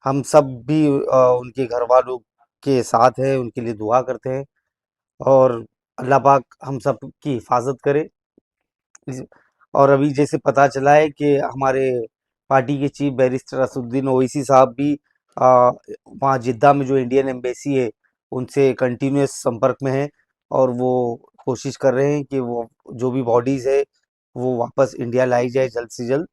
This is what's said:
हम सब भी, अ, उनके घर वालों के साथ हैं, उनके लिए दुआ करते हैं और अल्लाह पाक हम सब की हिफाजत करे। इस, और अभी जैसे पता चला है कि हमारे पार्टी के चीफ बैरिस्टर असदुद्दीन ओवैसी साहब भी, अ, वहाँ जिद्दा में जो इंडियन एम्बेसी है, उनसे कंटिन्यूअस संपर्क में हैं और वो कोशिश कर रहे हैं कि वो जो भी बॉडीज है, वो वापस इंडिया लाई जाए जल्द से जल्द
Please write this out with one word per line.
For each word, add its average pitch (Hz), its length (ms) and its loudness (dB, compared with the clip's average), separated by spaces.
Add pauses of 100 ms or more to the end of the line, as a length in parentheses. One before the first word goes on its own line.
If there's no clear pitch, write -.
हम 135 180 -2
सब 147 220 4 (220)
भी, 151 200 2
अ, 131 540 2
उनके 123 260 -8
घर 120 160 -4
वालों 123 360 2 (440)
के 131 200 0
साथ 117 280 4
हैं, 135 260 -2
उनके 123 240 -6
लिए 117 140 -6
दुआ 107 260 0
करते 127 300 -8
हैं 135 140 -6 (760)
और 131 440 4 (340)
अल्लाह 131 200 0
पाक 135 240 4 (220)
हम 135 140 -8
सब 131 260 -4
की 135 260 -10
हिफाजत 123 540 -4
करे। 147 240 -2 (1000)
इस, 131 140 -12 (520)
और 139 160 4
अभी 143 200 2
जैसे 143 280 -2
पता 139 300 2
चला 139 260 2
है 156 140 4
कि 147 280 0
हमारे 131 680 -2 (420)
पार्टी 135 300 0
के 139 100 -2
चीफ 143 240 -4
बैरिस्टर 127 460 -2
असदुद्दीन 131 500 -4
ओवैसी 131 360 0
साहब 131 240 6
भी, 139 260 -4 (420)
अ, - 80 0 (800)
वहाँ 135 160 0
जिद्दा 123 340 2
में 139 140 0
जो 135 120 0
इंडियन 131 300 0
एम्बेसी 127 460 -6
है, 123 160 0 (400)
उनसे 131 420 0
कंटिन्यूअस 135 580 -2
संपर्क 123 520 -2
में 131 100 -2
हैं 139 160 -2 (420)
और 131 200 2
वो 123 460 -2 (280)
कोशिश 131 320 -6
कर 131 180 0
रहे 139 200 0
हैं 147 100 -4
कि 135 140 -6
वो 120 300 -6 (260)
जो 127 160 -4
भी 131 120 -4
बॉडीज 120 440 0
है, 139 180 2 (520)
वो 127 200 -4
वापस 123 440 -2
इंडिया 123 240 -2
लाई 123 240 0
जाए 131 200 -2
जल्द 120 220 -8
से 123 160 -12
जल्द 143 260 -2